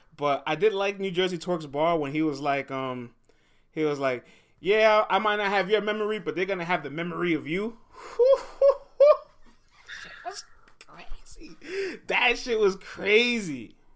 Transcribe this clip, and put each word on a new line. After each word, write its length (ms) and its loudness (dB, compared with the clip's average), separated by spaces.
But 320 -2
I 100 -2
did 180 2
like 260 -2
New 100 -4
Jersey 280 -2
Twerk's 260 -4
bar 320 0
when 160 -4
he 80 -2
was 200 0
like, 300 -2
um, 420 -6
he 140 -4
was 140 0
like, 280 -2
"Yeah, 480 4
I 120 2
might 160 0
not 120 -2
have 220 0
your 100 4
memory, 380 -4
but 180 -6
they're 80 -2
gonna 220 -4
have 160 0
the 80 -8
memory 420 -4
of 140 -2
you." 320 -4
<laughs> 240 -8
That's 200 -12
crazy. 680 -12
That 280 2
shit 240 -4
was 160 4
crazy. 1000 0